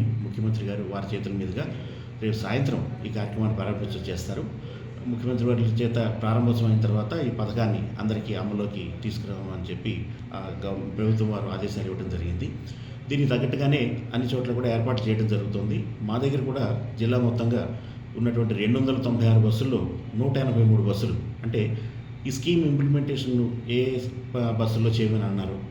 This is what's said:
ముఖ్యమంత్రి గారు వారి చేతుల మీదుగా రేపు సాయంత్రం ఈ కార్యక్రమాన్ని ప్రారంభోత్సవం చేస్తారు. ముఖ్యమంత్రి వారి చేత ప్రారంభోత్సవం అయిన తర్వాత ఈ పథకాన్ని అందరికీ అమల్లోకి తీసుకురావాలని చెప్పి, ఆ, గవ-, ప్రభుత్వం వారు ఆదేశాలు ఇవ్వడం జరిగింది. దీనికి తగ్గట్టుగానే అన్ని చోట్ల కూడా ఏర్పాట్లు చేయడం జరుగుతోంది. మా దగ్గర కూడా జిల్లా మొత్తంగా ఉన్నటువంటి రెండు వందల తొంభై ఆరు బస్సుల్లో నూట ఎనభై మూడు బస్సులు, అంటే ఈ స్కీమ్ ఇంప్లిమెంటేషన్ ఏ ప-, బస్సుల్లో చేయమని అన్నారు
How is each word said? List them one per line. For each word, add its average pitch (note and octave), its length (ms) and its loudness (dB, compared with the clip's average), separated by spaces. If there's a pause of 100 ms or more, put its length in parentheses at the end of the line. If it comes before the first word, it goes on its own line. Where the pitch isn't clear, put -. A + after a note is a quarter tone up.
(200)
ముఖ్యమంత్రి G#2+ 460 -2
గారు G2+ 240 -4
వారి G2 180 -4
చేతుల G2 240 -4
మీదుగా F#2+ 340 -4 (500)
రేపు G#2+ 200 0
సాయంత్రం B2+ 460 0 (160)
ఈ - 100 -6
కార్యక్రమాన్ని G#2+ 480 0
ప్రారంభోత్సవం G2 480 -4
చేస్తారు. G2 400 -4 (640)
ముఖ్యమంత్రి A#2+ 400 0
వారి A2+ 180 4 (100)
చేత A#2 240 2 (200)
ప్రారంభోత్సవం A2+ 520 4
అయిన A2 100 6
తర్వాత G#2+ 320 2 (100)
ఈ B2 80 0
పథకాన్ని G#2+ 520 0 (160)
అందరికీ G#2+ 360 -2
అమల్లోకి G2+ 500 -2 (160)
తీసుకురావాలని G2+ 680 -6
చెప్పి, - 260 -4 (420)
ఆ, G2 60 -8 (180)
గవ-, G2 320 -6
ప్రభుత్వం A2 400 2
వారు G2+ 180 -4
ఆదేశాలు F#2+ 380 -4
ఇవ్వడం F#2 240 -6
జరిగింది. E2+ 380 -4 (580)
దీనికి C#3+ 220 2
తగ్గట్టుగానే C3 540 2 (300)
అన్ని A#2+ 160 0
చోట్ల B2 240 0
కూడా A#2+ 160 0
ఏర్పాట్లు A2+ 380 2
చేయడం A2 220 2
జరుగుతోంది. G2+ 500 0 (240)
మా G#2+ 160 -2
దగ్గర C3+ 240 2
కూడా B2+ 220 0 (340)
జిల్లా A2+ 200 4
మొత్తంగా A#2 440 2 (540)
ఉన్నటువంటి A2+ 380 2
రెండు G#2 240 4
వందల C3 180 2
తొంభై A2+ 300 2
ఆరు A2 140 8
బస్సుల్లో A2 400 4 (360)
నూట C3+ 200 2
ఎనభై B2 260 4
మూడు A2 200 8
బస్సులు, G#2 340 2 (260)
అంటే A#2 200 0 (640)
ఈ C#3 60 -2
స్కీమ్ E3 340 2
ఇంప్లిమెంటేషన్ C#3 760 2 (300)
ఏ A#2+ 100 4 (460)
ప-, A#2+ 260 0
బస్సుల్లో A2 380 2
చేయమని A2 340 2
అన్నారు G2 320 -2 (140)